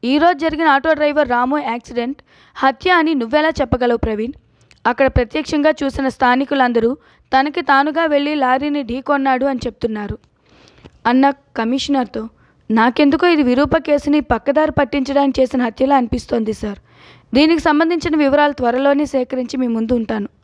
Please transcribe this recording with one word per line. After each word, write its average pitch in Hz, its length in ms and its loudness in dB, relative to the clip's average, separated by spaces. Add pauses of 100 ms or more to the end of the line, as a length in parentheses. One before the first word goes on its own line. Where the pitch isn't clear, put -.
ఈరోజు 294 340 2
జరిగిన 311 300 -2
ఆటో 285 260 2
డ్రైవర్ 294 360 0
రాము 247 280 0
యాక్సిడెంట్ 240 600 -6 (380)
హత్య 277 360 0
అని 330 220 2
నువ్వెలా 285 360 0
చెప్పగలవు 247 480 0
ప్రవీణ్? 226 360 -4 (540)
అక్కడ 262 200 2
ప్రత్యక్షంగా 294 680 0 (100)
చూసిన 269 240 -2
స్థానికులందరూ 247 920 0 (420)
తనకి 294 220 -2
తానుగా 294 440 0
వెళ్ళి 294 300 0
లారీని 277 480 -2
ఢీకొన్నాడు 269 600 -2
అని 269 200 -2
చెప్తున్నారు," 214 540 -8 (840)
అన్న 262 240 4 (280)
కమిషనర్తో, 240 720 -4 (420)
"నాకెందుకో 262 560 4
ఇది 311 160 4
విరూప 269 340 2
కేసుని 294 420 0
పక్కదారి 285 520 0
పట్టించడానికి 277 720 0
చేసిన 254 200 0
హత్యలా 262 340 0
అనిపిస్తోంది 233 580 -2
సార్. 208 260 -8 (560)
దీనికి 311 240 4
సంబంధించిన 320 560 0
వివరాలు 294 380 2
త్వరలోనే 277 520 0
సేకరించి 254 520 -4
మీ 254 100 -2
ముందు 226 260 -2
ఉంటాను" 220 360 -4 (140)